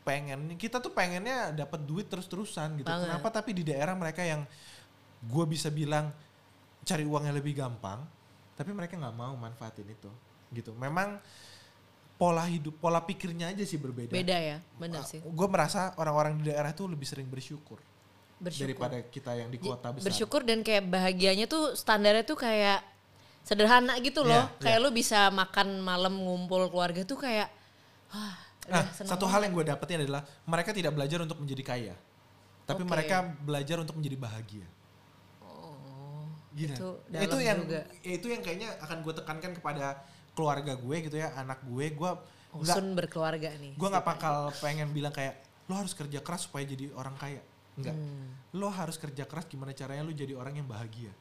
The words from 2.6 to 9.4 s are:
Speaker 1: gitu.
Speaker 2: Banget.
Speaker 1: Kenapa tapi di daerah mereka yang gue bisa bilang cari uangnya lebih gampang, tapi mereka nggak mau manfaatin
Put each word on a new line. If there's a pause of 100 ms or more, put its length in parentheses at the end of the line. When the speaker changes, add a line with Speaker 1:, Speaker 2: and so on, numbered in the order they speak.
Speaker 1:
gitu.
Speaker 2:
Banget.
Speaker 1:
Kenapa
tapi
di
daerah
mereka
yang (800)
gue
bisa
bilang (720)
cari
uangnya
lebih
gampang, (520)
tapi
mereka
nggak
mau
manfaatin